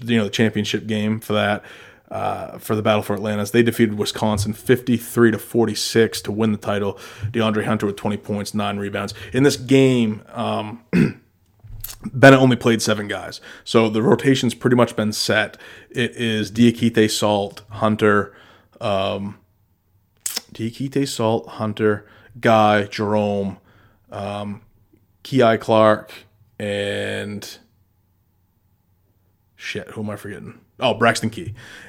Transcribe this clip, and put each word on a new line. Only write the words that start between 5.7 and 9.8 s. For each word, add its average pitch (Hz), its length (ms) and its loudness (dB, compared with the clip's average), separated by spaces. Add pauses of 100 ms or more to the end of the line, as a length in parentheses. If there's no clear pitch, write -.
to - 80 -8
win 107 220 0
the 104 60 -4
title. 101 380 -4 (280)
DeAndre 107 400 -2
Hunter 107 220 0
with 101 100 -4
twenty 104 200 -4
points, 104 380 -8
nine 104 240 -4
rebounds. 101 340 -6 (200)
In 127 100 2
this 139 140 4
game, 127 640 2 (100)